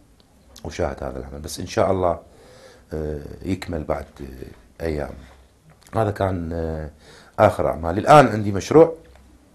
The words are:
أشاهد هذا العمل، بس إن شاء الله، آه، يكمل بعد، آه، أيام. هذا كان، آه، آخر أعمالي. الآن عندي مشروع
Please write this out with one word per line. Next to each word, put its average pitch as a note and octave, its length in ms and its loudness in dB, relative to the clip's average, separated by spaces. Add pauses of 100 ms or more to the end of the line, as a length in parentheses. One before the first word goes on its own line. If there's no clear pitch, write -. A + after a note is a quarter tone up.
(640)
أشاهد C#2+ 400 -6
هذا C2 140 -8
العمل، C2+ 220 -12
بس D#2 200 -12
إن F#2 60 -8
شاء G2 240 0
الله، F2+ 300 0 (720)
آه، D2+ 280 -6 (220)
يكمل F2 420 -6
بعد، D2 220 -6 (140)
آه، - 640 -16
أيام. C#2+ 300 -6 (800)
هذا A2 160 0
كان، F#2+ 420 -4
آه، D#2+ 380 -6 (480)
آخر F#2 300 4
أعمالي. E2 320 -2
الآن C#3+ 260 10
عندي G#2 260 -2
مشروع D3+ 420 6 (600)